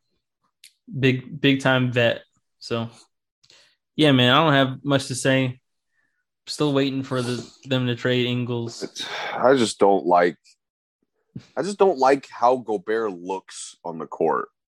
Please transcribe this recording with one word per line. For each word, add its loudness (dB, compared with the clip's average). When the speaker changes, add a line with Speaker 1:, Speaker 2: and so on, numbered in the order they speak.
Speaker 1:
Big, -2
big 2
time 2
vet. 0
So, -6
yeah, 4
man, 6
I 4
don't 4
have 0
much 0
to -8
say. 0
Still -2
waiting -2
for -4
the, -6
them -2
to -2
trade 0
Ingles. -6
Speaker 2:
It's, -12
I 4
just 0
don't 4
like, 2
I -4
just -6
don't 4
like 4
how 2
Gobert -4
looks -12
on -10
the -10
court. -2